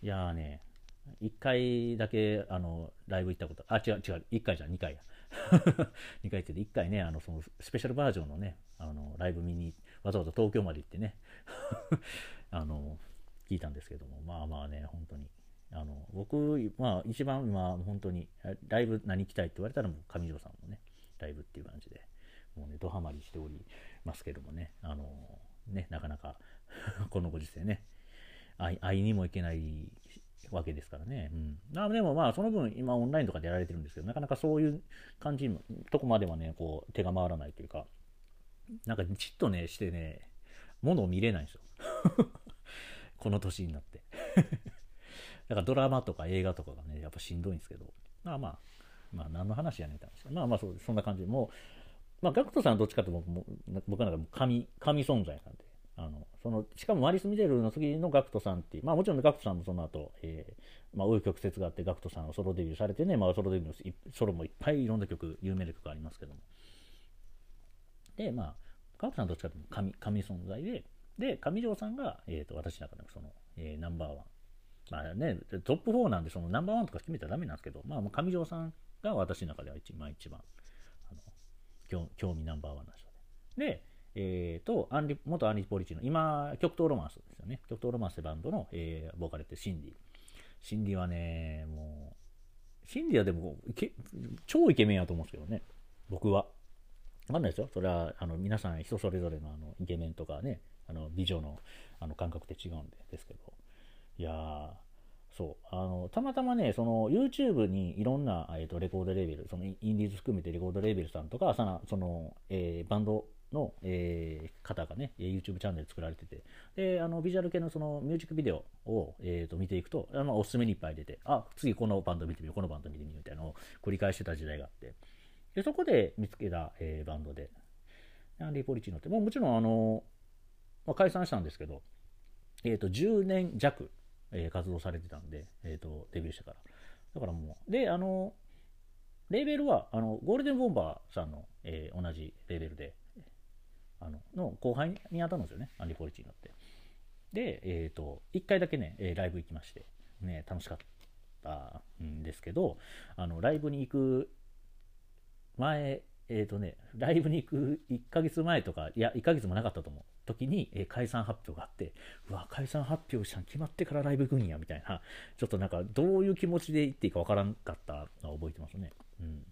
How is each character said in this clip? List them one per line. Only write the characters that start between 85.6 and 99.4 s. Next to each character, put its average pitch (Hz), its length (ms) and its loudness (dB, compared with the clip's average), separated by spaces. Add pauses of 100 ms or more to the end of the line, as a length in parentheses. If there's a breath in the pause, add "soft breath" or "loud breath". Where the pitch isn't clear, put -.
ポ 98 140 0
リ 92 60 0
チ 82 100 -8
ー - 20 -6
ノ、 80 60 -6
今、 147 580 2
極 170 160 2
東 165 120 6
ロ 143 80 4
マ 78 100 -4
ン - 40 -10
ス - 40 -18
で - 80 -18 (120)
す - 60 -18
よ 80 60 -10
ね。 120 220 -6
極 - 120 -6
東 123 120 0
ロ 120 60 0
マ 104 100 0
ン - 20 -2
ス - 40 -12
っ - 20 -8
て 87 60 -8
バ 78 100 -4
ン 80 100 -6
ド 135 80 -2
の、 - 220 -2
え 80 400 -4
ー、 85 60 -12
ボ 85 80 -2
ー 80 40 -4
カ 80 80 -8
ル 78 40 -8
っ - 20 -8
て - 120 -14
シ - 160 -4
ン 78 100 -4
デ 69 60 -12
ィ。 65 40 -16 (720 loud breath)
シ - 140 -4
ン 107 80 2
デ 98 80 2
ィ 95 40 2
は 90 120 0
ね、 82 580 -4
も 76 500 -8 (680)
う、 - 40 -18
シ 285 140 -2
ン 330 60 0
デ 220 80 6
ィ - 20 10
は 104 60 8
で 95 80 4
も、 85 240 -4 (100)
イ 113 80 -6
ケ-、 - 180 -2 (540)
超 320 240 8
イ 147 60 12
ケ 110 100 8
メ 104 80 8
ン - 40 6
や 90 80 4
と 90 60 -2
思 82 100 0
う - 20 -2
ん - 20 -12
で - 40 -14
す - 20 -14
け - 60 -10
ど 76 80 -10
ね。 104 160 -2 (460)
僕 101 220 2
は。 - 160 6 (840)
わ 127 60 0
か 165 60 6
ん - 20 4
な 113 60 6
い - 20 4
で - 60 -2
す - 40 -2
よ。 113 120 0
そ - 80 -2
れ 92 80 4
は、 85 300 2
あ 95 80 -2
の、 82 120 -2
皆 101 180 2
さ 95 160 -2
ん 80 100 -4
人 107 160 -2
そ 95 120 0
れ 92 80 0
ぞ 87 120 0
れ 78 100 -6